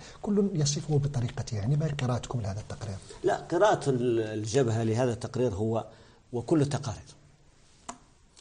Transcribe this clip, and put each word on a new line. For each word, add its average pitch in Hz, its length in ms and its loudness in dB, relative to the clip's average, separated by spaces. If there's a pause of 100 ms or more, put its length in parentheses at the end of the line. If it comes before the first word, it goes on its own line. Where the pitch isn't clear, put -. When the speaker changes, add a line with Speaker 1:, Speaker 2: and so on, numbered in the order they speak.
(220)
Speaker 1:
كل 202 320 2
يصفه 151 440 2
بطريقته. 120 580 -2
يعني 110 200 0
ما 147 240 0
قراءتكم 120 400 -2
لهذا 98 200 -4
التقرير؟ - 360 -8 (280)
Speaker 2:
لا، - 120 2
قراءة 175 540 2
ال-، 120 300 2
الجبهة 110 640 0
لهذا 117 300 2
التقرير 113 420 -2
هو، 110 320 -2 (460)
وكل 147 280 2
التقارير، 127 540 -2 (1300)